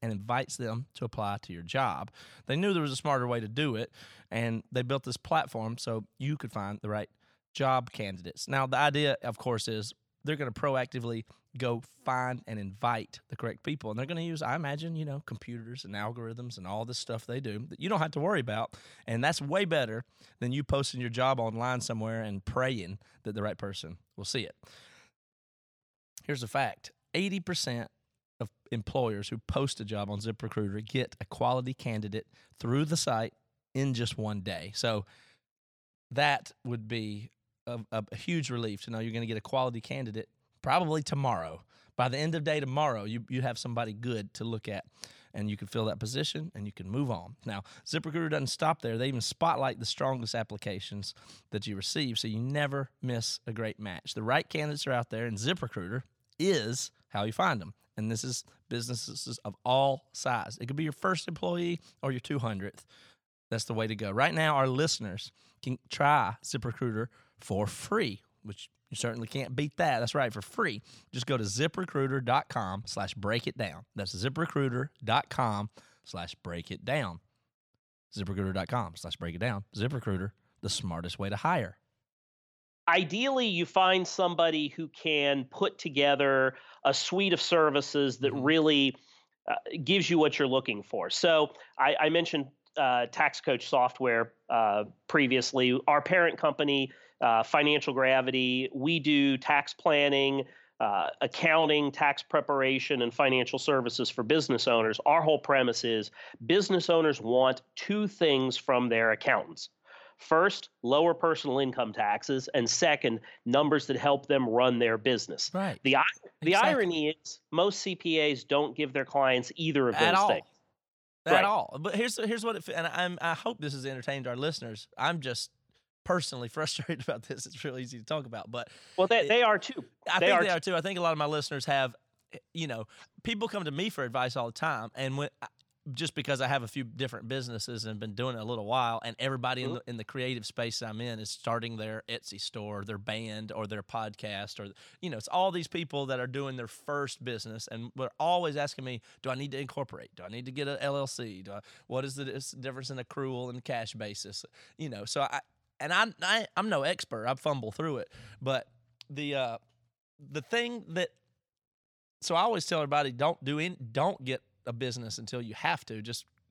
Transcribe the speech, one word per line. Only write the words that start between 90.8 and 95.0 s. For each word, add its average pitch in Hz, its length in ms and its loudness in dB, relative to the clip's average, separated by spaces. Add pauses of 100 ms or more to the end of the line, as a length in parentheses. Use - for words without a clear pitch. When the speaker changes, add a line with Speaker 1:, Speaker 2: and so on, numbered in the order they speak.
Speaker 2:
for. 95 260 -4
So 160 440 4 (240)
I, 139 220 4
I 156 100 6
mentioned, 165 380 2 (300)
uh, 127 300 4
Tax - 340 2
Coach 127 260 0
software, 123 640 2 (180)
uh, 107 360 4 (240)